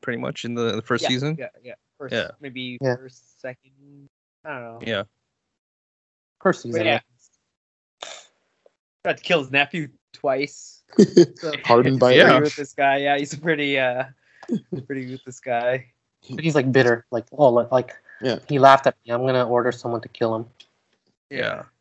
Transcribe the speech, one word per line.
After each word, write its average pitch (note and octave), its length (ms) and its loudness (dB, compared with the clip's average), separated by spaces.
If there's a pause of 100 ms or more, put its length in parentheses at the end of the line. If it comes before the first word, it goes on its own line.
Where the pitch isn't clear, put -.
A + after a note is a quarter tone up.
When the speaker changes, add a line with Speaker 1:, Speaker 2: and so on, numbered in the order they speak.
Speaker 1:
Pretty A#2+ 180 -8
much C3 240 -8
in A#2+ 100 -8
the, A#2 220 -4
the A2 60 -6
first A#2 220 -4
Speaker 2:
Yeah, - 60 -4
Speaker 1:
season. C#3 300 -4
Speaker 2:
yeah, B2+ 80 -12 (160)
yeah. A#2+ 100 -20 (240)
First, C3 160 -12
Speaker 1:
Yeah. A2 180 -4 (100)
Speaker 2:
maybe B2+ 400 -14
Speaker 3:
Yeah. B2+ 160 0
Speaker 2:
first, - 420 -20
second, C#3 680 -20 (340)
I D#3 60 -16
don't C3 140 -12
know. A2+ 220 -18
Speaker 1:
Yeah. G#2 180 -6 (1400)
Speaker 3:
First - 220 0
season, E3 180 -4
Speaker 2:
But E3+ 40 -2
yeah. D3 140 0 (1040)
Speaker 3:
yeah. - 60 -16 (920)
Speaker 2:
Tried D#3+ 140 -2
to - 60 -20
kill E3+ 160 0
his C3 120 -8
nephew C#3+ 380 -2 (240)
twice. C#3 600 -6 (240)
Speaker 4:
<laughs> G#3 60 8 (340)
Speaker 2:
So D#3+ 140 -8 (120)
Speaker 4:
Hardened B2 360 4
by B2+ 140 6
Speaker 1:
Yeah. D#3+ 100 8
Speaker 2:
pretty D#3 140 6
Speaker 4:
age. C#3 60 4
Speaker 2:
with D3+ 120 -2
this C#3+ 180 -10
guy. C#3 240 0
Yeah, C#3+ 200 0
he's C#3+ 180 -6
pretty, D3 440 -2
uh, B2+ 260 -2 (420)
Speaker 3:
<laughs> - 400 -8
Speaker 2:
pretty C3 240 -8
with C3 120 -14
this B2+ 160 -18
guy. B2 460 -4 (460)
Speaker 3:
But D#3 120 -10
he's, D#3 120 0
like, C3 160 2
bitter. A#2+ 400 4
Like, A2+ 200 -6
oh, C3+ 220 4
li-, A#2+ 180 2
like, B2+ 240 -2 (260)
Speaker 4:
Yeah. A#2+ 180 -2 (100)
Speaker 3:
he D3 100 0
laughed C3+ 280 8
at B2 80 0 (100)
me. A#2 80 -6
I'm B2 120 -2
gonna B2+ 220 0
order A#2+ 240 0
someone A#2 300 -6
to - 60 -18
kill A2+ 280 -4
him. A2+ 100 -6 (840)
Speaker 1:
Yeah. A#2+ 340 -6 (180)